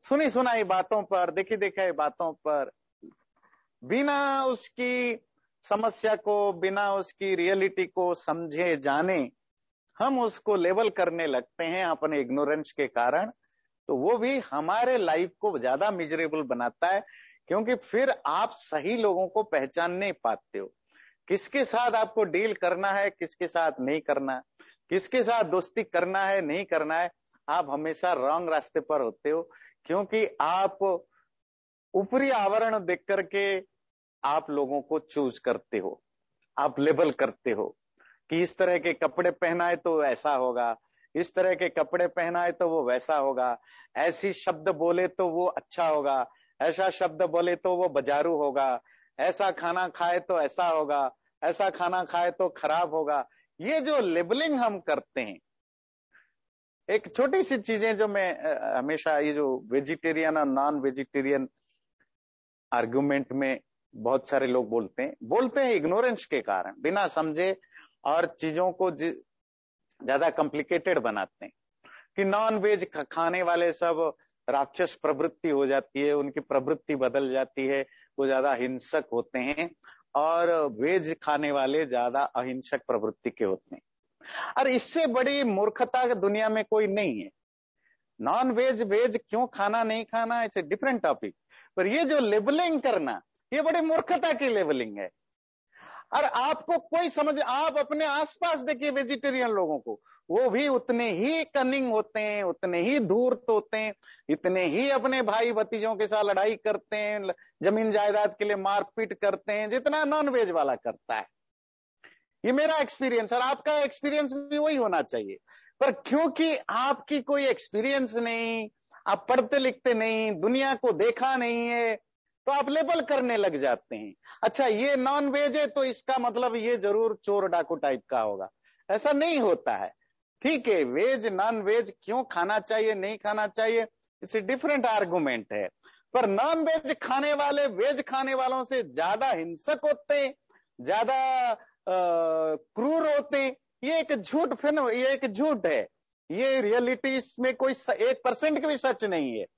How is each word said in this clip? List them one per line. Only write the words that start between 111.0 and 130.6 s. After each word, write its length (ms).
है। 120
ये 80
मेरा 240
experience 560
और 80
आपका 380
experience 540
भी 260
वही 180
होना 260
चाहिए। 360
पर 120
क्योंकि 640
आपकी 520
कोई 260
experience 680
नहीं, 540
आप 220
पढ़ते 300
लिखते 360
नहीं, 380
दुनिया 420
को 180
देखा 440
नहीं 320
है, 280
तो 60
आप 160
label 320
करने 360
लग 200
जाते 400
हैं। 180
अच्छा, 240
ये 300
नॉन 320
वेज 280
है 100
तो 180
इसका 340
मतलब 380
ये 200
जरूर 480
चोर 240
डाकू 260
type 340
का 120
होगा, 300
ऐसा 220
नहीं 260
होता 380
है। 180
ठीक 260